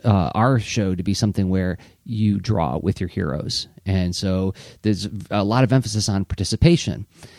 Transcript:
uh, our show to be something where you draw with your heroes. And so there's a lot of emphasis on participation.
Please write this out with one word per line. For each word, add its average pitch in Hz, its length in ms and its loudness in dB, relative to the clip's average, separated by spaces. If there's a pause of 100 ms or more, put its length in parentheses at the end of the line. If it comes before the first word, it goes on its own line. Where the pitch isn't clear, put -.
uh, 101 320 4
our 123 240 4
show 101 360 0
to 90 80 -6
be 101 100 -2
something 98 380 0
where 92 260 0 (280)
you 107 360 0
draw 82 380 0
with 92 200 0
your 92 100 -4
heroes. 85 600 -4 (160)
And 92 320 0
so 95 380 -2 (260)
there's 104 280 0 (220)
a 104 140 0
lot 113 180 2
of 117 120 2
emphasis 107 340 0
on 98 160 0
participation. 110 840 0 (320)